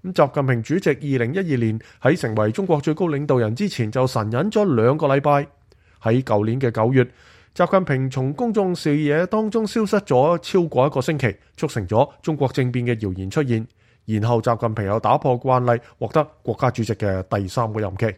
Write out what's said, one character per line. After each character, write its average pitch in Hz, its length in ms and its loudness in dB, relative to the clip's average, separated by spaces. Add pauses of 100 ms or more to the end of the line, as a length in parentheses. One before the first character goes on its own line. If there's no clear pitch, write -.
咁 185 100 -8
習 147 220 4
近 139 100 0
平 120 160 2
主 147 160 -2
席 185 140 0
二 135 340 -2
零 123 80 -4
一 185 60 -2
二 160 180 -2
年 113 220 0 (200)
喺 - 160 2
成 113 200 -4
為 107 160 2
中 190 160 -4
國 156 120 2
最 156 140 -2
高 175 140 -2
領 147 180 -4
導 139 140 2
人 110 160 0
之 208 120 -2
前 113 240 -4
就 131 140 2
神 110 260 -2
隱 160 200 -2
咗 202 240 2
兩 117 200 4
個 151 120 -2
禮 139 120 4
拜。 143 280 2 (560)
喺 120 180 2
舊 107 240 2
年 120 160 -2
嘅 123 80 0
九 113 240 0
月， 127 140 4 (480)
習 175 160 2
近 190 140 4
平 131 240 -2
從 131 240 -4
公 233 200 -4
眾 190 220 0
視 147 220 0
野 151 300 0
當 214 220 -2
中 220 160 -2
消 214 200 0
失 202 160 0
咗 147 380 2
超 180 240 0
過 139 240 2
一 - 20 0
個 139 120 -2
星 160 160 -2
期， 120 180 0 (200)
促 - 100 -4
成 98 220 -6
咗 113 200 2 (140)
中 156 140 -2
國 139 140 0
政 127 200 -2
變 120 160 -4
嘅 120 120 0
謠 98 200 -6
言 95 120 -8
出 156 120 -2
現。 117 240 0 (380)
然 107 200 -2
後 117 180 2
習 117 180 2
近 113 160 -2
平 107 100 -4
又 104 140 0
打 117 180 2
破 127 220 0
慣 123 340 2
例， 117 80 -2 (160)
獲 113 160 -6
得 151 140 2 (160)
國 117 160 -4
家 127 100 2
主 113 140 -4
席 107 100 -2
嘅 95 300 -2
第 101 240 -2
三 113 240 -2
個 110 80 -6
任 101 180 -4
期。 113 80 0 (120)